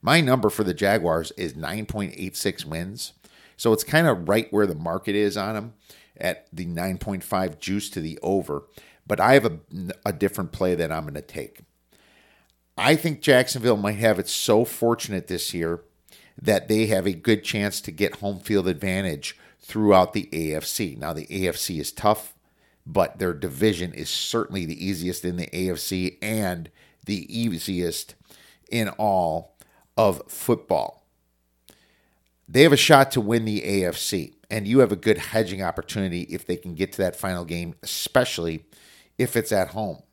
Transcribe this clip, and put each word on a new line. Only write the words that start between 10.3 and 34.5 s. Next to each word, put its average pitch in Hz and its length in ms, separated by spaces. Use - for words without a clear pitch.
play 92 220
that 85 160
I'm 80 140
gonna 73 160
take. - 400
I 135 180
think 160 240
Jacksonville 127 560
might 104 220
have 110 200
it - 100
so 113 360
fortunate 117 600
this - 260
year 85 300
that 101 280
they 107 180
have 95 200
a 98 60
good 104 320
chance 101 380
to - 100
get 87 240
home 101 220
field 98 280
advantage 92 680
throughout 101 420
the 101 200
A 78 240
F 78 80
C. 85 340
Now, 76 140
the 78 180
A 92 180
F 82 80
C 85 220
is 73 140
tough, - 420
but 87 340
their 92 140
division 85 640
is - 160
certainly 95 560
the 82 180
easiest 90 400
in 90 120
the 87 200
A 92 140
F 85 80
C 92 420
and 101 500
the 101 280
easiest 87 840
in 110 200
all 87 680
of 101 320
football. - 800
They 143 160
have 165 80
a 143 40
shot 135 360
to 127 80
win 110 240
the 104 200
A 95 240
F 85 80
C, - 380